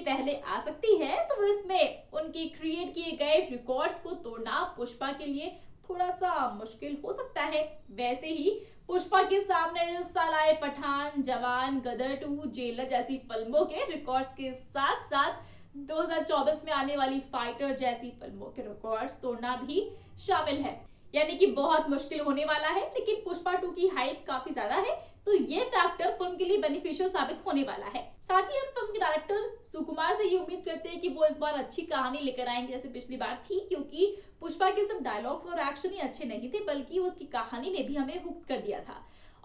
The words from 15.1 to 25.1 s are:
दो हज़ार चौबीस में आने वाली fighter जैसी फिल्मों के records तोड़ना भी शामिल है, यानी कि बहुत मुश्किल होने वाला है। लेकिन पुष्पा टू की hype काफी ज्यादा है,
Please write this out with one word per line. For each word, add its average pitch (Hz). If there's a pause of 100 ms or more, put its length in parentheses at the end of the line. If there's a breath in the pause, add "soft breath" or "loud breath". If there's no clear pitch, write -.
दो 311
हज़ार 330
चौबीस 302
में 311
आने 277
वाली 269 (120)
fighter 254
जैसी 240 (100)
फिल्मों 202
के -
records 220 (100)
तोड़ना 247
भी 294 (300 loud breath)
शामिल 311
है, - (340 soft breath)
यानी 320
कि 370
बहुत 302
मुश्किल 294
होने 294
वाला 302
है। 370
लेकिन -
पुष्पा 359
टू 359
की 359
hype 269
काफी 269
ज्यादा 226
है, 480 (280 loud breath)